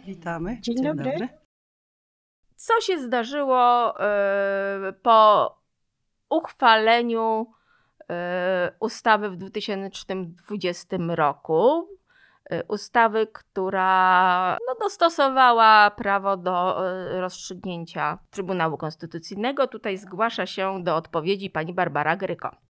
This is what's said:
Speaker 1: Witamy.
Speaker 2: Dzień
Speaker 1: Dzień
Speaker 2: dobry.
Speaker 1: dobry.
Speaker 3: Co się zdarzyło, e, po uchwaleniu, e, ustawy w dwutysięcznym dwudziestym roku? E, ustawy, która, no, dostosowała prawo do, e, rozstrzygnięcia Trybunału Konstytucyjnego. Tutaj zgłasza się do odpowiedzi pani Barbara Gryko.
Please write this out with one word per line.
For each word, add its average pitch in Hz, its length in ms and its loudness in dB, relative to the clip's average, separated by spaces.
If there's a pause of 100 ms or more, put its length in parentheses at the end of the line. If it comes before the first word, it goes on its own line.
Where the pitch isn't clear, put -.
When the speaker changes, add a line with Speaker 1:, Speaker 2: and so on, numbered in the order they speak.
Speaker 1:
Witamy. 175 540 -8
Speaker 2:
Dzień 233 160 -6
Speaker 1:
Dzień 262 80 -2
Speaker 2:
dobry. 277 280 -2
Speaker 1:
dobry. 254 160 -4 (1300)
Speaker 3:
Co 453 240 0
się 370 180 -2
zdarzyło, 247 1000 0
e, 196 920 -2 (100)
po 214 560 6 (720)
uchwaleniu, 226 1160 2 (640)
e, 180 680 -2
ustawy 214 500 0
w 180 60 -10
dwutysięcznym 190 1000 -8
dwudziestym 175 760 -6
roku? 170 760 2 (640)
E, - 140 -6
ustawy, 220 640 0
która, 185 1300 2 (100)
no, 508 120 -6
dostosowała 262 1120 4
prawo 196 460 -2
do, 180 520 -2
e, 185 320 -6
rozstrzygnięcia 175 1000 -8 (120)
Trybunału 175 460 -2
Konstytucyjnego. 196 880 -6
Tutaj 202 320 -8
zgłasza 208 480 -4
się 190 360 -6
do 165 140 0
odpowiedzi 180 540 -4
pani 160 240 -6
Barbara 160 420 -2
Gryko. 190 400 -8 (140)